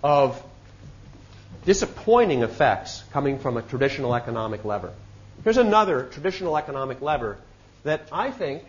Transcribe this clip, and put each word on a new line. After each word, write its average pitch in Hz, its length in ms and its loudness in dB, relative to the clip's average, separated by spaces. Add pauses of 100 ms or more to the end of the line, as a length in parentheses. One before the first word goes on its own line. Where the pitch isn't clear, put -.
of 143 400 2 (1200)
disappointing 190 760 4
effects 110 720 0
coming 139 260 0
from 123 180 -4
a 117 60 -4
traditional 131 520 -2
economic 110 500 -4
lever. 101 280 -4 (520)
Here's 226 140 4
another 208 460 4
traditional 170 520 -4
economic 135 440 -6
lever 135 360 -2 (480)
that 151 260 -2
I 214 200 -4
think 156 380 -6